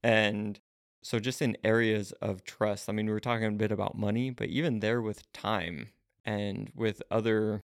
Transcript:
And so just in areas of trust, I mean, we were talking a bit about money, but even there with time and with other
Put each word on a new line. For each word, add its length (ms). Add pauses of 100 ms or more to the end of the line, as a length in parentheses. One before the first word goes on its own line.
And 560 (440)
so 180
just 220
in 200
areas 500
of 320
trust, 440
I 40
mean, 140
we 60
were 80
talking 260
a 60
bit 200
about 240
money, 340
but 180
even 320
there 220
with 320
time 560 (340)
and 500
with 360
other 600